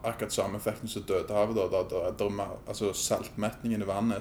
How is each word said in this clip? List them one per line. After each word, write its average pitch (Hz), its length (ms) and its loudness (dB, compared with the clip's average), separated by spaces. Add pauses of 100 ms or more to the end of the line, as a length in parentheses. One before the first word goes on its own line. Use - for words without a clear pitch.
akkurat 113 280 -2
samme 98 260 0
effekten 107 300 -2
som 101 140 -4
Dødehavet, 104 540 2
da. 98 60 4 (100)
Da, 95 60 4 (100)
da, 90 240 0
da 101 140 0
er 101 100 0
mer, 98 220 -4 (100)
altså, 104 240 0
saltmetningen 107 880 0
i 98 80 0
vannet 101 300 2
er - 20 -2